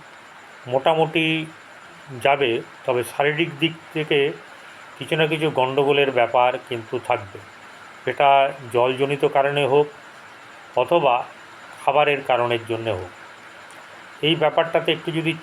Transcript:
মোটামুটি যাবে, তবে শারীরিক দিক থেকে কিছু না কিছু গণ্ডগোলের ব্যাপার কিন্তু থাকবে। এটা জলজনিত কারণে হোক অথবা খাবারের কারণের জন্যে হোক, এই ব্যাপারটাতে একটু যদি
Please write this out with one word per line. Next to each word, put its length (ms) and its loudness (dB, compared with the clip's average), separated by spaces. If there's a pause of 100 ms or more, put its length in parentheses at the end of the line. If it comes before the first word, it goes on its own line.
(680)
মোটামুটি 580 0 (960)
যাবে, 300 2 (320)
তবে 200 -2
শারীরিক 560 -2
দিক 140 -2 (200)
থেকে 260 -2 (760)
কিছু 200 -6
না 120 2
কিছু 220 -2
গণ্ডগোলের 600 2
ব্যাপার 400 2 (160)
কিন্তু 280 -8 (120)
থাকবে। 320 -4 (720)
এটা 180 2 (440)
জলজনিত 520 0
কারণে 400 0
হোক 220 2 (880)
অথবা 400 2 (640)
খাবারের 440 2
কারণের 440 0
জন্যে 240 -4
হোক, 200 -6 (1120)
এই 140 2
ব্যাপারটাতে 560 0
একটু 200 -4
যদি 200 -2 (120)